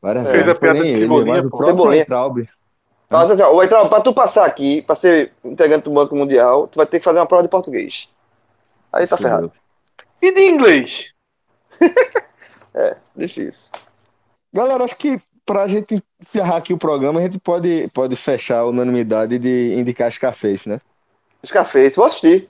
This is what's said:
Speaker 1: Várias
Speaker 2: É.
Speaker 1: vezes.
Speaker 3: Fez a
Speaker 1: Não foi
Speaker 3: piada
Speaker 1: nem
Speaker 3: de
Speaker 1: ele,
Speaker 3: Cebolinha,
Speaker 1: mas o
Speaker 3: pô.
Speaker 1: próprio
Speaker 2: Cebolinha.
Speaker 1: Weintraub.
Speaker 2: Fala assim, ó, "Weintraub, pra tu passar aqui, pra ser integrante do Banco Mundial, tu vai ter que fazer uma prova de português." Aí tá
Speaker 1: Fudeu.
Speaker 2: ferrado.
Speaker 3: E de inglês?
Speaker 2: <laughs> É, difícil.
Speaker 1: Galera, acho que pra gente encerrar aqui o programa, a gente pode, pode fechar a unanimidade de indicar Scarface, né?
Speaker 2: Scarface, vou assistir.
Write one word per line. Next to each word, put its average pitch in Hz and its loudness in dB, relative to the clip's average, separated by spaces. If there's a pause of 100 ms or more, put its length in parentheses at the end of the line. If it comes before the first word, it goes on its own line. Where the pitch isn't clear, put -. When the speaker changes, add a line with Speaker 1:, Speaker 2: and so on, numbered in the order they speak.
Speaker 1:
Várias 107 -4
Speaker 2:
É. 135 -2
Speaker 1:
vezes. 123 2
Speaker 3:
Fez 170 0
a 170 4
Speaker 1:
Não - -2
foi 151 0
Speaker 3:
piada 160 4
Speaker 1:
nem 160 0
Speaker 3:
de 160 -2
Speaker 1:
ele, 117 0
Speaker 3:
Cebolinha, 113 2
Speaker 1:
mas 135 0
o 135 -4
Speaker 3:
pô. 120 -14
Speaker 1:
próprio 139 0 (100)
Speaker 2:
Cebolinha. 151 4
Speaker 1:
Weintraub. 127 -4 (600)
Speaker 2:
Fala 170 2
assim, 190 2
ó, 160 6
"Weintraub, 196 4
pra 214 2
tu 240 0
passar 214 2
aqui, 143 -2
pra 156 -2
ser 170 2 (100)
integrante 151 0
do 151 -8
Banco 143 0
Mundial, 139 2
tu - -12
vai 151 4
ter 170 -2
que - -6
fazer 170 2
uma 165 2
prova 180 2
de 175 -2
português." 147 -6 (840)
Aí - 0
tá 175 -10
Speaker 1:
Fudeu. 165 -4
Speaker 2:
ferrado. 117 -4 (720)
Speaker 3:
E 370 2
de 381 2
inglês? 208 2 (680)
Speaker 2:
<laughs> 403 0 (520)
É, - -2 (200)
difícil. - -12 (840)
Speaker 1:
Galera, 247 -2
acho 247 -6
que 262 -4 (240)
pra 202 -2
gente 208 -4 (180)
encerrar 180 -2
aqui 165 -6
o 170 -4
programa, 151 -2
a 175 -2
gente 185 -6
pode, 170 -2
pode 127 -4
fechar 120 -4
a 117 0
unanimidade 120 -2
de 123 -2
indicar 120 -4
Scarface, 110 -6
né? 104 -8 (640)
Speaker 2:
Scarface, 139 2
vou 214 4
assistir. 190 2